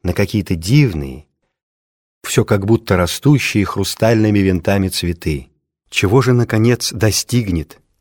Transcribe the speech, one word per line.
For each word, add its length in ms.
на 100
какие-то 420
дивные, 720
всё 220
как 220
будто 300
растущие 680
хрустальными 760
винтами 500
цветы. 600
Чего 300
же, 120
наконец, 600
достигнет 880